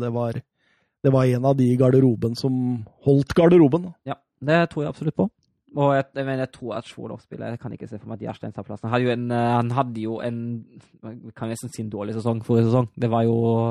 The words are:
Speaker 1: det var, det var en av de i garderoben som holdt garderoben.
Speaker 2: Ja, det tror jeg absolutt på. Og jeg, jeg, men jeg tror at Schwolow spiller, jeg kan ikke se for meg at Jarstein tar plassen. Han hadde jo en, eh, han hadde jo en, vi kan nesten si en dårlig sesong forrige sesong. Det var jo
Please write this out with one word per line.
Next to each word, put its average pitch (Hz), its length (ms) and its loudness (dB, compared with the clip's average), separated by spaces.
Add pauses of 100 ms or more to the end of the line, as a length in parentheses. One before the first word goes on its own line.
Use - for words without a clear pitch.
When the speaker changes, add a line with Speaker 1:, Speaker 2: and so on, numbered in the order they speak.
Speaker 1:
det 120 80 -4
var, 117 220 -4
det - 840 -4
var 131 80 4
en 123 220 2
av 135 100 4
de 131 160 2
i 123 60 2
garderoben 127 580 4
som 123 480 -2 (220)
holdt 139 280 2
garderoben. 170 600 6 (120)
Speaker 2:
Ja, 135 100 -8 (280)
det 165 260 2
tror 151 140 -6
jeg 151 80 -6
absolutt 151 240 -6
på. 190 140 0 (460)
Og 143 180 2
jeg, 135 120 0 (100)
jeg, 135 100 -4
men 135 140 -4
jeg 127 140 -4
tror 113 240 -10
at 120 100 -10
Schwolow 117 320 -14
spiller, - 320 -14
jeg 117 80 -10
kan 110 140 -12
ikke 113 160 -16
se 110 100 -14
for 110 80 -18
meg 107 140 -12
at 113 80 -10
Jarstein 110 260 -12
tar 104 80 -10
plassen. 104 240 -12
Han 113 60 -2
hadde 123 100 0
jo 123 80 2
en, 120 200 -4
eh, 117 200 0
han 120 180 0
hadde 123 320 -4
jo 113 200 -6
en, 117 160 -6 (640)
vi 110 320 -18
kan 113 160 -8
nesten 117 180 -10
si 117 140 -12
en 107 80 -8
dårlig 107 240 -8
sesong 113 260 -2
forrige 113 300 2
sesong. 123 160 2 (100)
Det 120 140 -2
var 117 160 2
jo 117 80 2 (360)